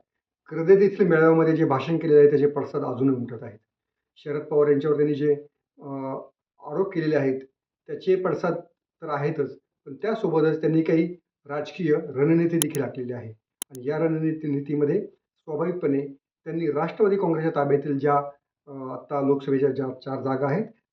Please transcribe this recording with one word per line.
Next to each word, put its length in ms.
कर्जत 320
येथील 260
मेळाव्यामध्ये 480
जे 100
भाषण 320
केलेलं 220
आहे, 100
त्याचे 180
पडसाद 360
अजूनही 320
उमटत 280
आहेत. 160
शरद 260
पवार 260
यांच्यावर 280
त्यांनी 200
जे, 180
अ, 60
आरोप 220
केलेले 220
आहेत, 240
त्याचे 280
पडसाद 380
तर 80
आहेतच, 480
पण 160
त्यासोबतच 600
त्यांनी 200
काही 340
राजकीय 480
रणनीती 640
देखील 240
आखलेली 300
आहे 160
आणि 200
या 80
रणनीती, 540
नीतीमध्ये 500
स्वाभाविकपणे 920
त्यांनी 280
राष्ट्रवादी 440
काँग्रेसच्या 400
ताब्यातील 440
ज्या, 180
अ, 40
आत्ता 500
लोकसभेच्या 500
ज्या 160
चार 340
जागा 260
आहेत, 180